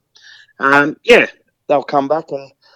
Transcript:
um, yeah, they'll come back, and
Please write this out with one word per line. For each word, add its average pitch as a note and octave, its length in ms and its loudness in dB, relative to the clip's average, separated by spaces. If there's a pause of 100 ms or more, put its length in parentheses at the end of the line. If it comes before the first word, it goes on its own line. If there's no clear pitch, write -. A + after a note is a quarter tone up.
(580)
um, C#3+ 460 0
yeah, G3+ 220 4 (420)
they'll C#3+ 140 0
come C#3 260 -4
back, D#3 220 -4
and C#3 200 -12 (260)